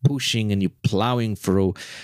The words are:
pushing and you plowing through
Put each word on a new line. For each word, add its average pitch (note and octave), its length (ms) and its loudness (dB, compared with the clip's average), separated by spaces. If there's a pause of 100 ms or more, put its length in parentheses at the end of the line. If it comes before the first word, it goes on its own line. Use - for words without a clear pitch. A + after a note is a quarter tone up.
pushing B2+ 480 0
and G2 120 2
you F2+ 80 2 (120)
plowing A2+ 540 0
through F#2+ 380 2 (300)